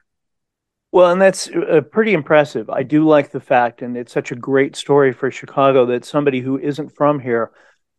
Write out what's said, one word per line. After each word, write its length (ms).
Well, 200
and 100
that's, 280
uh, 320
pretty 320
impressive. 560
I 140
do 240
like 240
the 100
fact, 400
and 160
it's 160
such 180
a 40
great 400
story 360
for 200
Chicago, 560
that 180
somebody 360
who 180
isn't 360
from 240
here 320